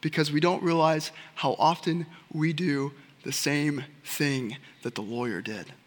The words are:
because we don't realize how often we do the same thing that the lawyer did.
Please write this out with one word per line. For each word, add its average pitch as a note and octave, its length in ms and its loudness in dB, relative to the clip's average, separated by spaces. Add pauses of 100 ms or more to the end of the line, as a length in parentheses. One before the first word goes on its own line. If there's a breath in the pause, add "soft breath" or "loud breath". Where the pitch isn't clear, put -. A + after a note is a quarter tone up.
because D#3 280 2
we D3 120 2
don't F3 200 2
realize D#3+ 520 4 (220 loud breath)
how C3+ 220 0
often E3 480 2 (280 loud breath)
we D#3+ 180 2
do D3 400 0 (320 loud breath)
the C3+ 80 -6
same C#3+ 540 0 (180)
thing C3 540 -2 (240 loud breath)
that A#2+ 140 -6
the B2+ 60 -6
lawyer A2+ 400 -4
did. G2+ 300 -10 (160)